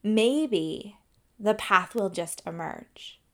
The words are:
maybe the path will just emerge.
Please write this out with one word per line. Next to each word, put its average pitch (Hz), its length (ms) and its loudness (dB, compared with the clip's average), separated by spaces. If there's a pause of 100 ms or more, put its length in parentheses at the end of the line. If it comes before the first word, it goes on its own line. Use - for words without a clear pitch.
maybe 214 960 2 (400)
the 214 180 2
path 185 380 2
will 202 160 0
just 170 360 -8
emerge. - 720 -10 (140)